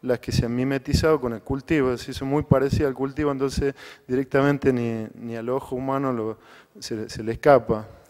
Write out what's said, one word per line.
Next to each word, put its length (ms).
las 160
que 120
se 140
han 100
mimetizado 640
con 140
el 80
cultivo, 500
es 80
decir, 140
son 140
muy 160
parecidas 440
al 60
cultivo, 380
entonces 420
directamente 680
ni, 420
ni 200
al 140
ojo 260
humano 360
lo, 260
se, 300
se 140
le 100
escapa 540